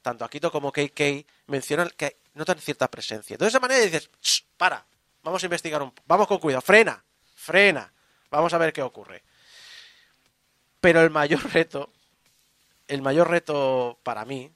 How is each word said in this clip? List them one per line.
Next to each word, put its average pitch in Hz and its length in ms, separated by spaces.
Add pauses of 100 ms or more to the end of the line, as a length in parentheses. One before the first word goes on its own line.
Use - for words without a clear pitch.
tanto 120 240
Akito 147 260
como 139 200
K 143 180
K - 140 (440)
mencionan 147 500
que 143 200 (180)
notan 156 240
cierta 135 300
presencia. 110 460
Entonces, 175 180
de 262 40
esa 254 100
manera 254 160
dices, 165 260 (120)
"Shh, - 220 (140)
para, 156 280 (380)
vamos 170 200
a - 40
investigar 160 340
un, 135 120 (120)
vamos 190 220
con 196 120
cuidado, 131 220
frena, 190 420 (320)
frena, 165 560 (400)
vamos 160 220
a 170 40
ver 165 140
qué 151 100
ocurre". 101 420 (1600)
Pero 165 220
el 165 80
mayor 151 320
<laughs> 226 120
reto, 160 380 (960)
el 139 140
mayor 147 280
reto 135 720
para 113 220
mí 135 300